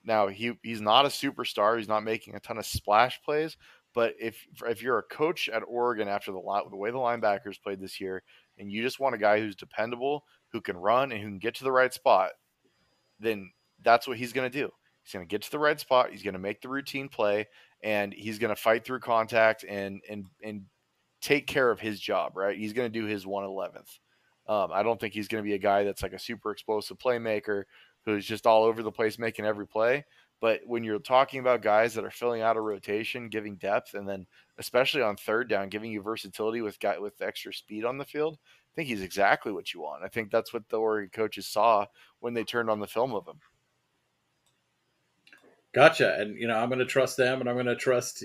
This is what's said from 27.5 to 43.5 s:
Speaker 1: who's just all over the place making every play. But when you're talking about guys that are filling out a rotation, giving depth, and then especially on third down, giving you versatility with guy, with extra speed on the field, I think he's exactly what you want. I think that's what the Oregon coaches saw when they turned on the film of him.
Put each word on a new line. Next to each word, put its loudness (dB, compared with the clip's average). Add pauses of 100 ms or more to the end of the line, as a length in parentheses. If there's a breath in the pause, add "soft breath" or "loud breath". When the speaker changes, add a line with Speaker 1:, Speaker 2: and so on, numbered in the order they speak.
Speaker 1:
who's -2
just -6
all 8
over 2
the -2
place -2
making -4
every -2
play. 0 (340 soft breath)
But 2
when -2
you're -2
talking 2
about 2
guys 4
that -2
are -10
filling -2
out 4
a 0
rotation, -4
giving -6
depth, -4
and -8
then -8 (320 soft breath)
especially 2
on 0
third 0
down, 0
giving -6
you -6
versatility -4
with -6
guy, 0
with -10
extra -8
speed -10
on -2
the -8
field, -4
I -20
think -4
he's -2
exactly 2
what -8
you -14
want. -10
I -10
think -6
that's 0
what -8
the -2
Oregon 0
coaches -4
saw 4 (320 soft breath)
when -6
they 0
turned -2
on 0
the -4
film -2
of -6
him. -18 (2250 soft breath)